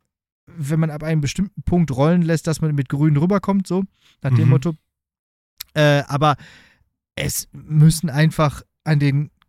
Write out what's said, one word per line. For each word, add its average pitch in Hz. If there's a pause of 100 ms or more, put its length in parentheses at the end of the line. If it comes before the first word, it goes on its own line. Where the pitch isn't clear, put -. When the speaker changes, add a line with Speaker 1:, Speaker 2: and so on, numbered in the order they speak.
(480)
Speaker 1:
wenn 160
man 160
ab 147
einem 156
bestimmten 143
Punkt 175
rollen 160
lässt, 165
dass 156
man 156
mit 139
grün 147
rüberkommt, 190
so 185 (380)
nach 135
dem 113
Speaker 2:
Mhm. -
Speaker 1:
Motto. 131 (1040)
Äh, 147
aber 143 (800)
es -
müssen 156
einfach 151 (220)
an 151
den 143 (180)